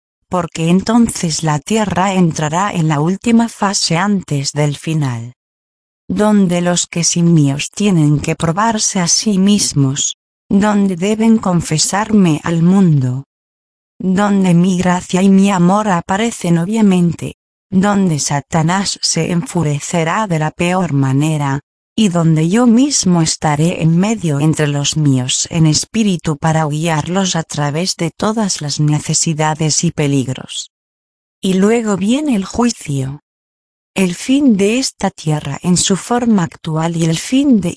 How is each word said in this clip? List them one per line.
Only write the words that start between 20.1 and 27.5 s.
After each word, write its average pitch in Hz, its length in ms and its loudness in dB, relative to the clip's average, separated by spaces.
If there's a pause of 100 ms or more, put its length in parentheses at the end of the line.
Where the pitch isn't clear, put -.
de 170 120 -2
la 151 120 -2
peor 175 420 -2
manera, 139 680 0 (380)
y 214 120 4
donde 160 400 2
yo 240 160 2
mismo 226 560 2
estaré 160 600 -2
en 165 140 2
medio 180 420 0
entre 151 280 0
los 143 320 -2
míos 131 520 0
en 160 160 2
espíritu 170 680 -2
para 160 300 0
guiarlos 160 680 -2
a 165 60 -2
través 147 540 -4